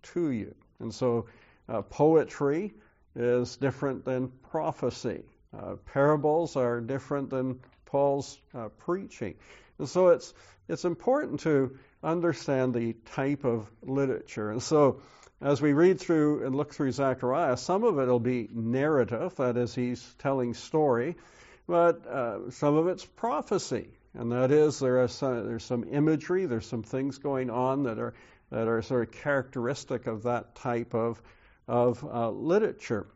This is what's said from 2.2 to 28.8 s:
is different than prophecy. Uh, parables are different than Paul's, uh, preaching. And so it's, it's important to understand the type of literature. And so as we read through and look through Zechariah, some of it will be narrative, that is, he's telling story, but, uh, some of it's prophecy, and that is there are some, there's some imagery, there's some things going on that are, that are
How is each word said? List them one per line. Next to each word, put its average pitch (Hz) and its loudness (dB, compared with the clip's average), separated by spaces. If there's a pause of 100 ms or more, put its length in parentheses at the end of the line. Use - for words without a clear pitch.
is 120 0
different 135 -2
than 131 -2 (200)
prophecy. 139 -4 (340)
Uh, 95 -10 (180)
parables 151 2
are 120 0
different 135 -6
than 131 -4 (260)
Paul's, 139 0 (160)
uh, 113 -10
preaching. 170 -6 (440)
And 143 -6
so 185 6
it's, 147 4 (360)
it's 165 -4
important 240 -2
to 135 2 (260)
understand 156 0
the 117 -2 (200)
type 139 -2
of 117 -2 (120)
literature. 131 -2
And 120 -4
so 151 4 (400)
as 139 2
we 147 4
read 175 6
through 151 2
and 131 -2
look 143 -4
through 139 0
Zechariah, 131 0
some 196 0
of 196 2
it 131 2
will 123 4
be 117 -2
narrative, 127 0
that 123 0
is, 120 -2
he's 123 -4 (180)
telling 127 -2
story, 143 0 (520)
but, 170 4
uh, 110 -4
some 147 2
of 165 4
it's - -4
prophecy, 226 -4 (240)
and 120 -6
that 127 2
is 151 4
there 127 4
are 120 2
some, 120 -2
there's 113 -6
some 120 -4
imagery, 156 2
there's 120 -4
some 113 -6
things 135 -4
going 131 -4
on 131 0
that 113 -2
are, 117 -6 (380)
that 113 -2
are 113 0